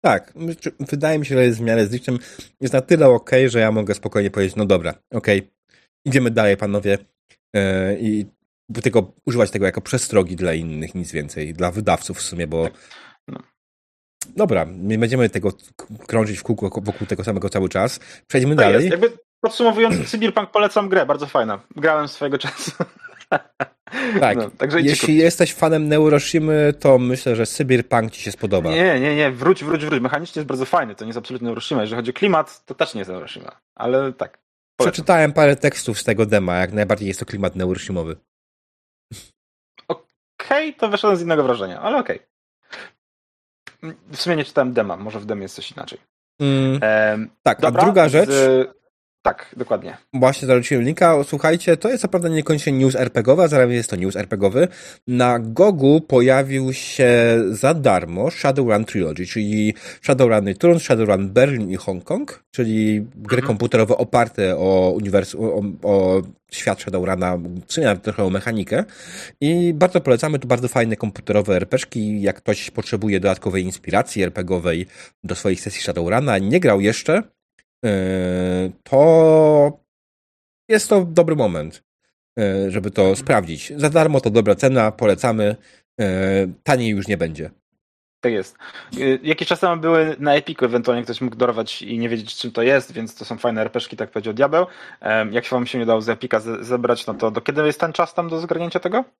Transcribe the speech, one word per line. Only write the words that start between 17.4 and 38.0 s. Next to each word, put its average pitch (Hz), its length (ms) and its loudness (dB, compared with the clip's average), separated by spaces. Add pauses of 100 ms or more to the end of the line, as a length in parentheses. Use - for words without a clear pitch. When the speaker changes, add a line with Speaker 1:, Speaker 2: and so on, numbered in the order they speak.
Speaker 1:
cały 95 200 -2
czas. 104 300 -2 (280)
Przejdźmy 139 280 2
Speaker 2:
To 139 60 4
Speaker 1:
dalej. 101 140 6
Speaker 2:
jest. 160 160 4
Jakby 202 260 0 (240)
podsumowując, 226 600 2
<clears throat> - 80 -10
Cyberpunk 214 400 -2
polecam 208 380 0
grę, 185 160 2
bardzo 143 220 -2
fajna. 110 320 -2 (160)
Grałem 151 320 0
swojego 139 300 -6
czasu. - 340 -10
<laughs> - 60 -18 (1400)
Speaker 1:
Tak, 123 180 2
Speaker 2:
No, 110 120 -4
także 147 300 -2
idźcie 143 100 2
Speaker 1:
jeśli 151 180 0
Speaker 2:
kupić. 156 160 4
Speaker 1:
jesteś 170 300 2
fanem 156 340 0
Neuroshimy, 151 920 2
to 135 200 6
myślę, 123 360 0
że 113 100 0
Cyberpunk 120 680 0
ci - 100 -18
się 101 100 -8
spodoba. 92 380 -2
Speaker 2:
Nie, 165 300 2
nie, 147 160 0
nie, 147 160 2
wróć, 147 320 0
wróć, 151 220 -4
wróć. 151 160 -2
Mechanicznie 147 380 -4
jest 151 80 -8
bardzo 131 180 -4
fajny, 127 300 -2
to 110 100 -14
nie 110 40 -12
jest 113 80 -10
absolutnie 120 280 -10
Neuroshima. 117 360 -4
Jeżeli 107 180 -4
chodzi 120 120 -6
o - 20 -8
klimat, 170 520 -2
to 131 100 -16
też - 180 -4
nie 107 60 -10
jest 92 120 -10
Neuroshima, 87 400 -14 (240)
ale 131 380 -2
tak, - 260 -12 (380)
polecam. 170 160 2
Speaker 1:
Przeczytałem 156 400 2
parę 143 220 6
tekstów - 440 -4
z - 40 -10
tego 110 220 0
dema, 95 320 0
jak 92 160 -2
najbardziej 104 340 -2
jest 95 120 -6
to - 60 -8
klimat 98 300 -4
neuroshimowy. 90 600 -6 (1700)